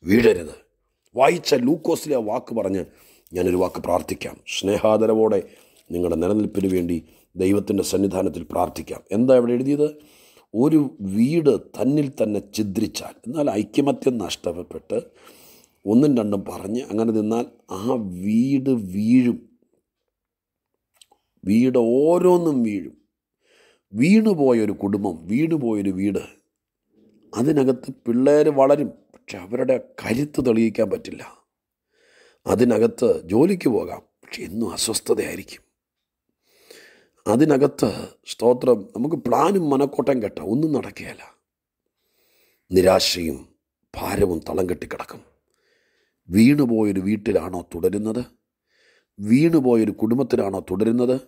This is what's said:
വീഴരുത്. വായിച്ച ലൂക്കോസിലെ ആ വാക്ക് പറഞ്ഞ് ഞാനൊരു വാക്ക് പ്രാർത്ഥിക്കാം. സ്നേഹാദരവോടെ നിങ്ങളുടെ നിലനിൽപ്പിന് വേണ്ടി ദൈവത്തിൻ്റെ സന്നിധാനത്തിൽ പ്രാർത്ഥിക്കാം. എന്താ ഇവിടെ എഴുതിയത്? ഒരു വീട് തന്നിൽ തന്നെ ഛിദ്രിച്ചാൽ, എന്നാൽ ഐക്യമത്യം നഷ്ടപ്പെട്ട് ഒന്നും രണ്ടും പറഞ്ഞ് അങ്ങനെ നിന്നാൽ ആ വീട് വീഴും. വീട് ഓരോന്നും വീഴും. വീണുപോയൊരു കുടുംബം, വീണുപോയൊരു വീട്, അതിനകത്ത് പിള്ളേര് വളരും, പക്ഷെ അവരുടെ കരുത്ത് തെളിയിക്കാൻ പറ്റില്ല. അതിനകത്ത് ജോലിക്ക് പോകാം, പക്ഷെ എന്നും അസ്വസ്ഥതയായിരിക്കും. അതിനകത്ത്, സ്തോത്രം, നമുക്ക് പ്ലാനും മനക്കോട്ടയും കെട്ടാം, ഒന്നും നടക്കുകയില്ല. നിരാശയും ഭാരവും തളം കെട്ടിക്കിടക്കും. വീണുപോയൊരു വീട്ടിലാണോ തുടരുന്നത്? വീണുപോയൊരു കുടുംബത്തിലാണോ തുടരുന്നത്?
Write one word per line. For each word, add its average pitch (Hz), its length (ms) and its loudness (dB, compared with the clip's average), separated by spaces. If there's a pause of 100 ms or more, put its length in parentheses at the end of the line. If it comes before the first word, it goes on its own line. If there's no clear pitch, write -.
വീഴരുത്. 92 520 2 (600)
വായിച്ച 147 400 2
ലൂക്കോസിലെ 151 600 -2
ആ 120 80 0
വാക്ക് 117 320 -8
പറഞ്ഞ് 98 260 -2 (500)
ഞാനൊരു 90 260 0
വാക്ക് 90 240 -2
പ്രാർത്ഥിക്കാം. - 540 -4 (120)
സ്നേഹാദരവോടെ 107 920 2 (500)
നിങ്ങളുടെ 85 280 -2
നിലനിൽപ്പിന് 98 500 0
വേണ്ടി 87 300 -2 (380)
ദൈവത്തിൻ്റെ 95 480 0
സന്നിധാനത്തിൽ 92 600 -2
പ്രാർത്ഥിക്കാം. - 580 -6 (100)
എന്താ 123 240 2
ഇവിടെ 120 180 2
എഴുതിയത്? 143 340 0 (640)
ഒരു 151 260 2 (300)
വീട് 135 420 2 (200)
തന്നിൽ 143 380 0
തന്നെ 110 300 -2 (140)
ഛിദ്രിച്ചാൽ, 104 600 -4 (120)
എന്നാൽ 143 260 -2
ഐക്യമത്യം 127 680 0
നഷ്ടപ്പെട്ട് 87 800 -8 (880)
ഒന്നും 123 320 4
രണ്ടും 101 280 -2
പറഞ്ഞ് 104 440 -8
അങ്ങനെ 113 220 -2
നിന്നാൽ 110 340 -2 (260)
ആ 95 120 -8 (340)
വീട് 127 540 0 (180)
വീഴും. 113 480 2 (2000)
വീട് 123 320 2
ഓരോന്നും 156 840 4
വീഴും. 98 340 -4 (960)
വീണുപോയൊരു 139 760 2
കുടുംബം, 98 560 -4
വീണുപോയൊരു 117 600 -2
വീട്, 95 340 -2 (1120)
അതിനകത്ത് 131 540 0
പിള്ളേര് 143 580 2
വളരും, 139 380 4
പക്ഷെ - 500 -16
അവരുടെ 123 520 -4 (160)
കരുത്ത് 135 400 -2
തെളിയിക്കാൻ 110 440 2
പറ്റില്ല. - 560 -10 (1000)
അതിനകത്ത് 110 800 2
ജോലിക്ക് 151 420 2
പോകാം, 92 320 -4 (220)
പക്ഷെ - 200 -16
എന്നും 98 300 -6
അസ്വസ്ഥതയായിരിക്കും. - 920 -4 (1600)
അതിനകത്ത്, 135 800 2 (200)
സ്തോത്രം, 123 680 2
നമുക്ക് 147 180 -2
പ്ലാനും 147 540 2
മനക്കോട്ടയും 135 540 0
കെട്ടാം, - 220 -8
ഒന്നും 147 280 0
നടക്കുകയില്ല. 101 500 -8 (1500)
നിരാശയും 92 760 2 (480)
ഭാരവും 92 440 -2
തളം 92 300 -4
കെട്ടിക്കിടക്കും. - 520 -10 (1080)
വീണുപോയൊരു 110 720 4
വീട്ടിലാണോ 92 760 -4
തുടരുന്നത്? 107 500 -4 (960)
വീണുപോയൊരു 123 720 4
കുടുംബത്തിലാണോ 110 680 -2
തുടരുന്നത്? 117 680 0